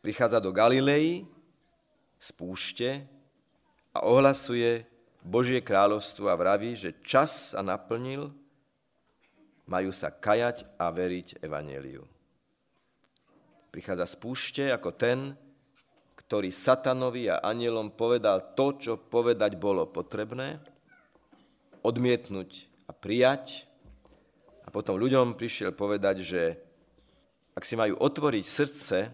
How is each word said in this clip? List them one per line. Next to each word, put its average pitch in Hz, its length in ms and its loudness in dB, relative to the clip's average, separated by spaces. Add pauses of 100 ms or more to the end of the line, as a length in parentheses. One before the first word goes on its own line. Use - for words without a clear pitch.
Prichádza 110 400 2
do 95 80 -2
Galilei, 139 800 2 (880)
z - 160 -16
púšte 120 720 -6 (880)
a - 160 -2
ohlasuje 120 800 4 (320)
Božie 123 400 2
kráľovstvo 101 720 2
a 87 80 2
vraví, 101 320 2
že 98 320 -8
čas - 480 0
sa - 80 -6
naplnil, 123 720 -6 (1400)
majú 92 240 -2
sa 76 160 -6
kajať 120 560 0 (160)
a 85 80 -2
veriť 90 560 -6
evanjeliu. 71 560 -10 (1700)
Prichádza 90 320 -6
z 85 160 -6
púšte 127 480 -6
ako 120 320 -2
ten, 131 400 0 (800)
ktorý 101 320 -4
satanovi 127 800 0
a 80 80 2
anjelom 113 560 -2
povedal 110 640 2
to, 139 240 2
čo 113 160 -4
povedať 117 560 2
bolo 95 320 0
potrebné, 120 720 -8 (1300)
odmietnúť 117 800 -2 (240)
a - 80 -16
prijať. 127 720 0 (960)
A - 80 -20
potom 101 240 -2
ľuďom 123 400 4
prišiel 110 320 -4
povedať, 98 560 0
že 85 320 -2 (960)
ak - 80 -10
si - 160 -6
majú 110 160 2
otvoriť 139 480 0
srdce 107 720 -2